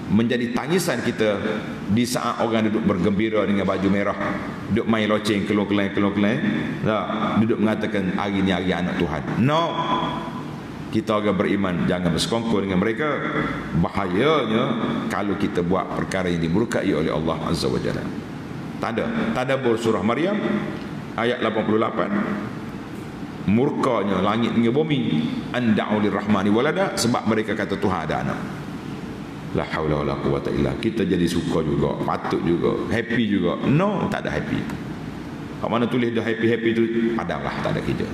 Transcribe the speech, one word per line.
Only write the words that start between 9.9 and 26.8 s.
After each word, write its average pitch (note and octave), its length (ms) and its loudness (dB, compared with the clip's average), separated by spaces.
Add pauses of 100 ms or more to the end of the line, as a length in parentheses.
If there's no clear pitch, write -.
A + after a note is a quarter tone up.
Kita A2 320 0
orang G2 160 4
beriman, F#2 480 2
jangan F2+ 240 2
bersekongkol G#2 560 0
dengan F#2 160 2
mereka. C3 320 0 (640)
Bahayanya A2+ 840 2 (440)
kalau F#2+ 320 -2
kita F2+ 240 0
buat F2+ 320 2
perkara F2+ 320 -2
yang E2+ 160 2
dimurkai F#2+ 480 2
oleh D2+ 160 2
Allah D#2 400 0
Azza C#2+ 240 0
wa A#1+ 80 0
Jalla. - 240 -2 (800)
Tanda, G2+ 240 -2 (240)
tadabbur B2+ 480 2
surah G#2+ 240 2
Maryam, D#3 320 2 (800)
ayat A#2 240 0
lapan G#2+ 240 0
puluh G#2+ 160 4
lapan. A2+ 320 0 (1400)
Murkanya G#2 720 2
langit G#2+ 320 2
dengan A#2 240 4
bumi, D3+ 240 2 (560)
an A#2+ 160 2
da'u G#2 280 2
lirrahmani G2+ 520 2
walada, D#3 440 2